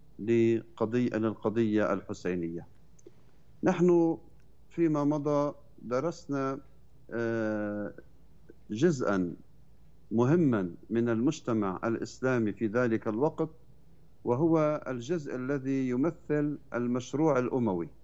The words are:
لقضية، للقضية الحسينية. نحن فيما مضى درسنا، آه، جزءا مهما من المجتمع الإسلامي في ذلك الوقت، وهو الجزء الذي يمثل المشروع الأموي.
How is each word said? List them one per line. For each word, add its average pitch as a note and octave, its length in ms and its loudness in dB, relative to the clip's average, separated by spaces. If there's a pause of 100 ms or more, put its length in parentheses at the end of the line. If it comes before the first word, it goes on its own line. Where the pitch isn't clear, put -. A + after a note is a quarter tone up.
(180)
لقضية، A2+ 1000 2
للقضية G#2+ 760 0
الحسينية. F2 720 -4 (960)
نحن F3 560 4 (520)
فيما D#3 340 0
مضى D3 500 0 (280)
درسنا، C3+ 800 -4 (500)
آه، G#2+ 840 -4 (800)
جزءا G#2+ 640 0 (760)
مهما A#2+ 600 2 (200)
من A#2 180 2
المجتمع A2+ 760 0
الإسلامي A#2 680 -2
في A2+ 140 -4
ذلك A2+ 420 0
الوقت، D#3 420 -2 (720)
وهو D3+ 640 2
الجزء C3 480 -6
الذي C3 520 -2
يمثل D3 720 -2 (160)
المشروع B2 640 0
الأموي. G#2+ 500 0 (160)